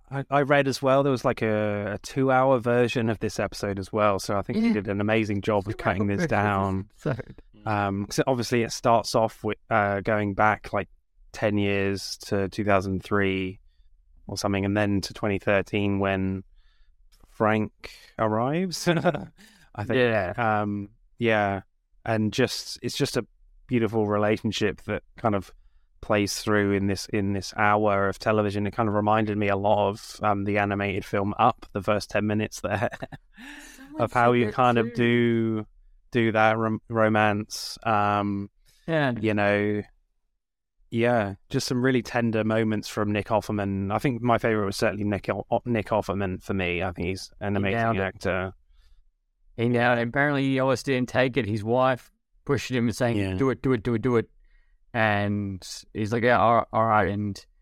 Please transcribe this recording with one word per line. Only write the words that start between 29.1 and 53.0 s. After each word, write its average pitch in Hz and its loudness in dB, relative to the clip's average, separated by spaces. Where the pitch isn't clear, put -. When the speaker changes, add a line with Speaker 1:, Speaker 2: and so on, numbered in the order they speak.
Speaker 1:
me 104 0
a 101 0
lot 101 2
of, - -8
um, 101 0
the 101 0
animated 101 -2
film 101 -2
Up, 117 2
the 101 -4
first 104 -2
ten 104 -2
minutes 107 -2
there, 104 -2
<laughs> - -18
Speaker 2:
Someone - -8
Speaker 1:
of 113 -2
how 123 4
Speaker 2:
said 120 4
Speaker 1:
you 117 4
Speaker 2:
that 104 -6
Speaker 1:
kind 123 4
of 113 2
Speaker 2:
too. 117 2
Speaker 1:
do, 107 -12
do 113 2
that 110 4
rom-, 110 0
romance. 107 0
Um, 104 0
Speaker 2:
Yeah. 147 0
Speaker 1:
you 107 0
know, 104 2
yeah, 113 2
just 135 -2
some 123 -2
really 127 2
tender 110 0
moments 110 0
from 104 -2
Nick 104 -2
Offerman. 98 -2
I 110 0
think 123 -2
my 117 2
favorite 110 2
was 98 -4
certainly 104 0
Nick 104 -2
O-, 101 -4
O-, 117 0
Nick 117 -2
Offerman 98 -2
for 104 -6
me. 87 -2
I 90 -4
think 87 -6
he's 95 -8
an 101 -4
Speaker 2:
He 101 0
Speaker 1:
amazing 98 0
Speaker 2:
nailed 113 0
it. 95 -2
Speaker 1:
actor. 92 -4
Speaker 2:
He 120 0
nailed 120 2
it. 117 0
Apparently 139 0
he 135 0
almost 131 0
didn't 127 0
take 127 0
it. 113 0
His 104 -4
wife 127 0
pushed 139 -2
him 120 0
and 104 -2
saying, 120 0